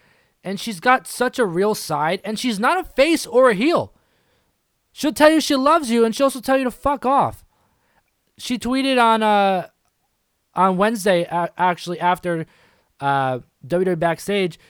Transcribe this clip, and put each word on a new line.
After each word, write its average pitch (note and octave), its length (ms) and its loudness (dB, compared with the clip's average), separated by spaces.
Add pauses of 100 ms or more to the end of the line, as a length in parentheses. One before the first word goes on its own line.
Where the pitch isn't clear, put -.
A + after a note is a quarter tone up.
(440)
And F#3+ 140 -6
she's G3+ 220 -8
got B3+ 260 2
such - 320 -4
a B3 60 4
real G3 300 0
side, D#3+ 500 -4
and G#3 140 -6
she's A#3 200 -2
not C#4 200 0
a F4+ 60 -6
face D#4 420 0
or B3+ 240 4
a G#3 40 2
heel. G#3+ 380 0 (1000)
She'll D4 200 -4
tell D4+ 180 6
you D#4+ 100 2
she - 160 -2
loves C#4+ 340 2
you, A#3 140 4
and A3+ 100 -2
she'll C#4 120 0
also C4 140 -4
tell C4 160 0
you C4+ 80 0
to B3 60 -2
fuck C#4 340 -6
off. A#3+ 400 0 (960)
She - 180 -6
tweeted C4 460 0
on, A3+ 200 2
uh, G3 440 2 (880)
on F#3 220 2
Wednesday, G3 480 2
a-, E3+ 340 -4
actually, F3 420 -2
after, F3 460 -2 (540)
uh, C3+ 400 0 (260)
W F3 180 0
W F#3 80 0
E - 20 0
Backstage, E3+ 640 -2 (120)